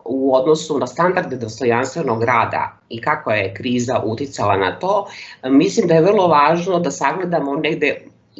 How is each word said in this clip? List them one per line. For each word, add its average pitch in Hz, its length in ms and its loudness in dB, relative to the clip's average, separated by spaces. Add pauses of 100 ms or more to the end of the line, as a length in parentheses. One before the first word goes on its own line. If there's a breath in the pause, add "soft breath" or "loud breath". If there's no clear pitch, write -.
u 135 300 0
odnosu 143 440 0
na 123 80 -2
standarde 180 480 -2
dostojanstvenog 120 880 -2
rada 113 540 0 (120)
i 113 120 -12
kako 151 300 -2
je 101 220 -2
kriza 123 520 -2
uticala 110 520 -2
na 95 220 -2
to, 196 280 -2 (360 loud breath)
mislim 170 440 2
da 165 60 4
je 160 80 6
vrlo 190 260 4
važno 170 520 4
da 139 120 -2
sagledamo 151 640 -2
negde, 151 320 -2 (520)